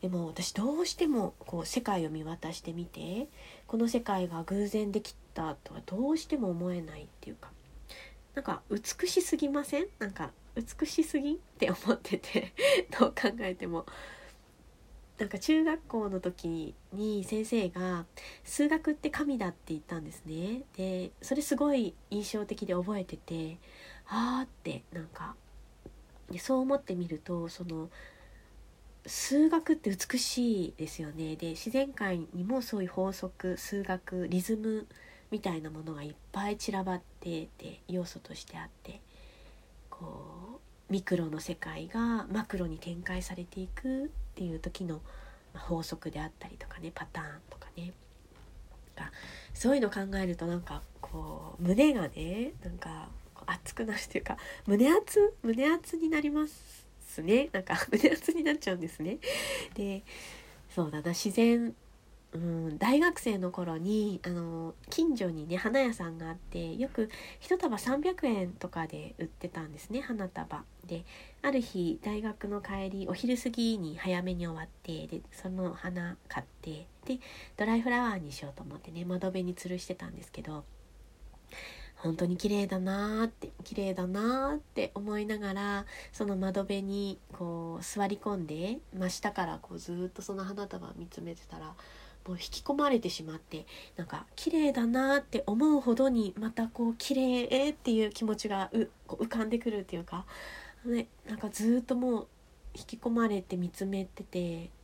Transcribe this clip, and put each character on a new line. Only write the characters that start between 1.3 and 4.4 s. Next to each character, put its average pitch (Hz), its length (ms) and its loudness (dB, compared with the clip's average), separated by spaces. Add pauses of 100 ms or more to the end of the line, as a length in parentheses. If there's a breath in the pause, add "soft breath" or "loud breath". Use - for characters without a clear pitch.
こ - 200 -6
う 160 60 -4
世 - 140 2
界 190 260 2
を 156 40 0
見 156 160 -4
渡 170 260 -6
し - 80 -8
て 175 140 -8
み 175 120 -4
て、 175 440 -6 (380 loud breath)
こ 226 100 0
の 226 100 6
世 233 140 4
界 185 260 2
が 165 160 -4